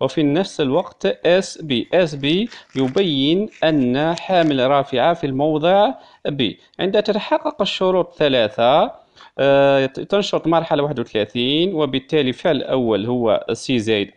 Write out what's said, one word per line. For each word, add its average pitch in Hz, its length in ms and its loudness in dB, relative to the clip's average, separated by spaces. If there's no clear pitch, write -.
وفي 135 220 -2
نفس 151 380 -2
الوقت 151 460 -4
اس 185 560 -2
بي. 135 300 -4
اس 160 220 0
بي 156 340 -2
يبين 151 720 0
أن 147 500 0
حامل 151 560 0
رافعة 139 440 2
في 170 120 -6
الموضع 156 640 2
بي. 135 340 -4
عند 196 220 0
تتحقق - 600 -2
الشروط 185 520 0
ثلاثة، 131 800 2
آه، 139 480 4
تنشط 196 600 -4
مرحلة 160 360 0
واحد 147 160 -4
وثلاثين، 123 760 -2
وبالتالي 135 580 -2
فعل 156 240 -2
الأول 113 500 0
هو 120 460 0
سي 123 260 -2
زايد، 104 380 0